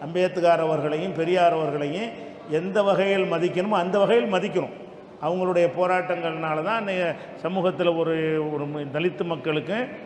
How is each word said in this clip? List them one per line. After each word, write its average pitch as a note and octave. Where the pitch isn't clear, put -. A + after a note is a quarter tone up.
அம்பேத்கர் E3+
அவர்களையும் D#3
பெரியார் E3+
அவர்களையும் D3+
எந்த F#3+
வகையில் F#3+
மதிக்கணுமோ F3
அந்த F#3
வகையில் A3
மதிக்கிறோம். E3+
அவங்களுடைய F3
போராட்டங்கள்னால E3+
தான் A3+
இன்னைய F#3+
சமூகத்துல E3+
ஒரு, D#3+
ஒரு D3
ம-, D3
தலித் F3
மக்களுக்கு D#3